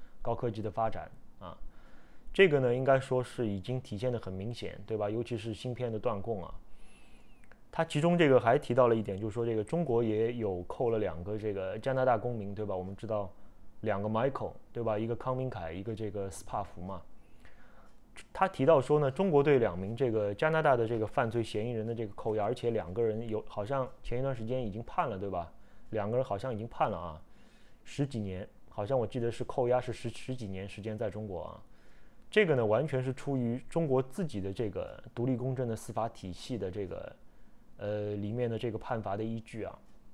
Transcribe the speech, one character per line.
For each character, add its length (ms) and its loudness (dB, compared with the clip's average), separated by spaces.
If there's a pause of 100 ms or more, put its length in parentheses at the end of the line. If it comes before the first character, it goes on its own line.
(220)
高 140 2
科 140 0
技 120 -4
的 80 -2
发 200 0
展 200 -4 (300)
啊。 180 -12 (760)
这 160 10
个 100 6
呢， 160 4
应 80 0
该 160 6
说 240 0
是 240 -2
已 140 -2
经 180 -2
体 180 -8
现 140 0
得 80 0
很 120 -8
明 220 -4
显， 320 -8
对 120 -2
吧？ 120 0
尤 140 -2
其 140 -4
是 160 -4
芯 200 -6
片 160 -4
的 80 -4
断 240 0
供 220 -4
啊。 100 -10 (1160)
他 140 0
其 160 0
中 160 6
这 100 8
个 100 10
还 220 8
提 160 0
到 140 8
了 60 8
一 60 2
点， 160 -2
就 120 -4
是 40 -8
说 120 0
这 100 0
个 80 2
中 220 0
国 180 4
也 300 2
有 300 -2
扣 260 0
了 100 2
两 240 -2
个 140 -4
这 160 -2
个 260 -4
加 140 -2
拿 100 2
大 140 6
公 180 -2
民， 180 -4
对 120 -4
吧？ 100 -2
我 80 -2
们 100 -6
知 140 -8
道 240 -2 (500)
两 200 0
个 80 0
Michael， 420 0 (220)
对 100 -4
吧？ 160 2
一 80 0
个 80 0
康 200 -2
明 140 -2
凯， 220 -6
一 100 -6
个 140 -4
这 160 -4
个 180 -4
斯 140 -10
帕 180 -4
福 200 -8
嘛。 200 -6 (1300)
他 140 4
提 180 0
到 160 10
说 180 6
呢， 120 4
中 180 2
国 140 8
对 160 8
两 180 2
名 180 -4
这 160 2
个 220 2
加 160 2
拿 100 4
大 160 8
的 120 4
这 100 0
个 80 2
犯 240 2
罪 140 2
嫌 200 -2
疑 80 -2
人 140 -2
的 80 -2
这 140 -4
个 80 -8
扣 200 0
押， 80 2
而 100 2
且 180 0
两 200 0
个 80 -2
人 300 2
有， 180 -2
好 160 -4
像 240 0 (140)
前 160 0
一 60 0
段 120 0
时 80 -6
间 220 -2
已 60 -4
经 100 -6
判 260 -2
了， 120 -4
对 100 -4
吧？ 240 -4 (380)
两 180 0
个 80 2
人 80 2
好 100 -2
像 160 -4
已 60 -4
经 100 -6
判 220 0
了 80 -2
啊， 240 -8 (600)
十 240 -2
几 120 -4
年， 280 -6 (220)
好 140 -4
像 140 2
我 80 2
记 140 -4
得 120 0
是 120 -4
扣 240 0
押 120 4
是 140 -4
十， 160 -6
十 260 -6
几 120 -6
年 200 -6
时 140 -12
间 160 -6
在 140 -2
中 160 -6
国 160 -6
啊。 180 -12 (640)
这 200 6
个 80 6
呢， 100 4
完 220 4
全 160 0
是 100 0
出 240 -2
于 320 0
中 180 0
国 140 4
自 240 -2
己 160 -4
的 100 -2
这 200 -2
个 300 -6 (120)
独 140 0
立 100 2
公 180 -2
正 120 0
的 80 -2
司 180 -10
法 160 0
体 240 -10
系 240 -6
的 140 -2
这 160 -4
个， 280 -8 (600)
呃， 380 -2
里 180 -2
面 160 0
的 80 -2
这 140 -2
个 80 -4
判 200 -4
罚 160 -2
的 80 -2
依 180 -4
据 220 -8
啊， 140 -8 (360)